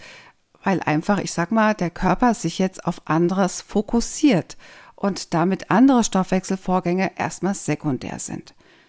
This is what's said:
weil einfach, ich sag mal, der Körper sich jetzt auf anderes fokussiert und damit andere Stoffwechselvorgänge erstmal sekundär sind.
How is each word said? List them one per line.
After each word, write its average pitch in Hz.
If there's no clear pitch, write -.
weil 190
einfach, 165
ich -
sag 170
mal, 214
der 170
Körper 185
sich -
jetzt -
auf -
anderes 175
fokussiert -
und -
damit 175
andere 240
Stoffwechselvorgänge 185
erstmal 185
sekundär -
sind. -